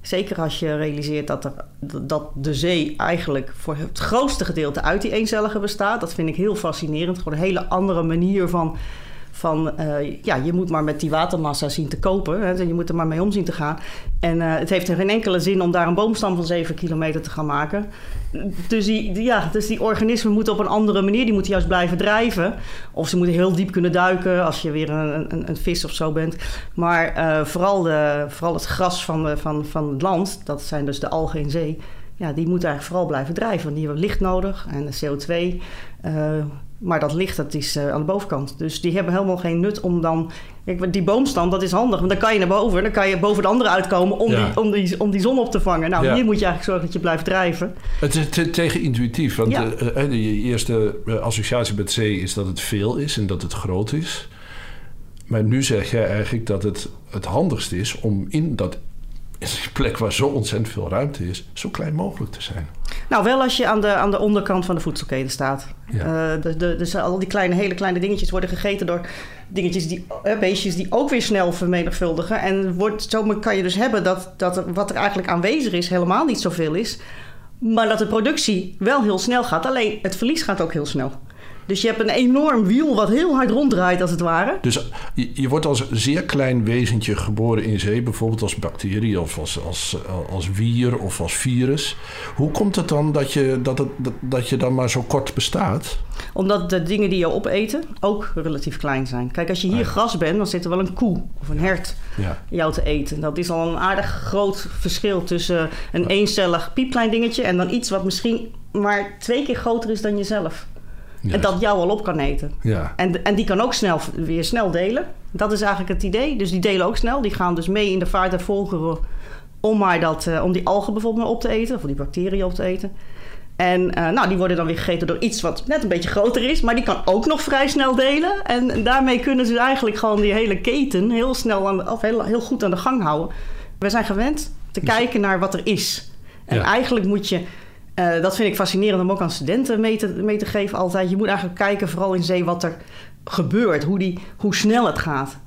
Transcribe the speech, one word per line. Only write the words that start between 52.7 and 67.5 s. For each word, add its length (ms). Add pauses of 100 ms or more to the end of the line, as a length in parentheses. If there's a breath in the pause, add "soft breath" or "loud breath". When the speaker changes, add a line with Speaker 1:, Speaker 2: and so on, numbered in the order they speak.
Speaker 2:
is 220
en 80
dat 160
het 100
groot 400
is. 360 (960 loud breath)
Maar 180
nu 180
zeg 280
jij 180
eigenlijk 380
dat 160
het, 260 (220)
het 140
handigst 480
is 280
om 280
in 280
dat, 180 (640)
in 80 (160)
die 100
plek 260
waar 140
zo 140
ontzettend 460
veel 160
ruimte 400
is, 240
zo 160
klein 260
mogelijk 380
te 100
zijn. 240 (420 loud breath)
Speaker 1:
Nou, 160
wel 180
als 140
je 100
aan 140
de, 140
aan 160
de 80
onderkant 460
van 100
de 60
voedselketen 500
staat. 360 (260)
Speaker 2:
Ja. 420
Speaker 1:
Eh, 80
de, 140
de, 200
dus 200
al 220
die 100
kleine, 260